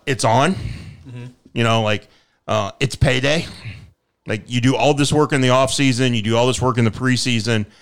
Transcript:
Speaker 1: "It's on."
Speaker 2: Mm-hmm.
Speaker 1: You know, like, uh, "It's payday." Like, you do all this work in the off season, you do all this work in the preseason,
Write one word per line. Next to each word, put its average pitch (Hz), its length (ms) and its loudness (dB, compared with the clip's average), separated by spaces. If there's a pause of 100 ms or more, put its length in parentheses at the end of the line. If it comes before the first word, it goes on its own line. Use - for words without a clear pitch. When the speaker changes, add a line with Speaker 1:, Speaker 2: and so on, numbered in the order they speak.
Speaker 1:
"It's 131 200 -2
on." 139 300 2
Speaker 2:
Mm-hmm. - 720 -12 (280)
Speaker 1:
You 120 100 0
know, 113 200 2
like, 107 240 -2 (400)
uh, 101 240 -2 (100)
"It's 131 140 -4
payday." 135 500 0 (840)
Like, 101 200 -6
you 120 140 -2
do 131 140 2
all 127 180 2
this 143 200 0
work 151 200 2
in 135 80 2
the 127 80 2
off 127 240 2
season, 131 400 2
you 113 80 -2
do 113 160 0
all 123 80 4
this 127 160 0
work 127 160 0
in 120 80 2
the 107 60 2
preseason, 117 760 0 (160)